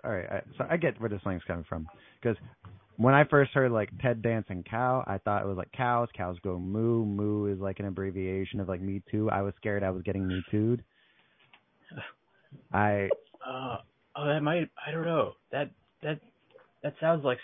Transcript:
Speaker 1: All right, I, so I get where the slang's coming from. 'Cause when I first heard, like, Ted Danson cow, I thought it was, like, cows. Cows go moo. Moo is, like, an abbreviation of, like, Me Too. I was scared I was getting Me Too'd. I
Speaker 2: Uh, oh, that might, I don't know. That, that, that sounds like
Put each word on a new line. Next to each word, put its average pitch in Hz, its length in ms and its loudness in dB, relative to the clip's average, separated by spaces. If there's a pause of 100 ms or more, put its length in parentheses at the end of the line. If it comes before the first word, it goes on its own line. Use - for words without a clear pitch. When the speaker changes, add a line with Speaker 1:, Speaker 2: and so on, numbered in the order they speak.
Speaker 1:
All - 80 -4
right, 92 180 -4
I, 104 100 -4 (180)
so - 120 -2
I 170 60 2
get 156 240 0
where 113 80 -2
the 101 140 -2
slang's 92 240 -2
coming 85 220 -4
from. 82 180 -4 (360)
'Cause 117 140 2 (640)
when 127 160 8
I 147 100 10
first 143 300 6
heard, 131 180 4
like, 107 160 0 (140)
Ted 120 180 2
Danson 107 420 -2
cow, 127 440 0
I 98 100 -2
thought 104 260 0
it 98 40 -2
was, 98 100 -2
like, - 160 -6
cows. 120 420 0
Cows 90 300 -4
go 92 140 -2
moo. 110 480 2
Moo 104 440 0
is, 95 80 -2
like, 95 220 -4
an 101 60 -4
abbreviation 95 720 -4
of, 90 80 -4
like, 92 140 -4
Me 98 180 -4 (100)
Too. 107 200 2
I 101 100 2
was 98 160 -2
scared 101 260 -2
I 95 80 0
was 92 120 -4
getting 95 260 -2
Me 92 220 -2
Too'd. 113 340 2 (1900)
I 101 360 4 (360)
Speaker 2:
Uh, 127 320 -6 (400)
oh, 147 100 -4
that 151 160 2
might, 160 260 0 (180)
I 151 40 -6
don't 160 160 -4
know. 160 260 2 (180)
That, 139 200 -4 (320)
that, 151 180 -4 (640)
that 147 180 -4
sounds 160 240 2
like 123 200 2